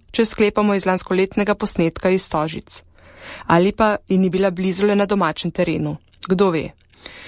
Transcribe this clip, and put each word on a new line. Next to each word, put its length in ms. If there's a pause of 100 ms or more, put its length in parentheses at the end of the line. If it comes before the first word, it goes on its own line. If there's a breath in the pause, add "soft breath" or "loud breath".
(120)
če 140
sklepamo 500
iz 100
lanskoletnega 720
posnetka 540
iz 180
Stožic. 540 (640 loud breath)
Ali 240
pa 240 (120)
ji 100
ni 120
bila 220
blizu 360
le 80
na 100
domačem 460
terenu. 440 (320)
Kdo 240
ve? 140 (640 loud breath)